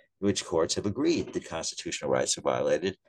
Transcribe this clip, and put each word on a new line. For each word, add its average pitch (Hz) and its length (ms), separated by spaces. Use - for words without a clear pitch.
in 98 60
which 98 180
courts 82 300
have - 120
agreed 147 460
that - 160
constitutional 80 640
rights 65 260
are - 40
violated, 73 540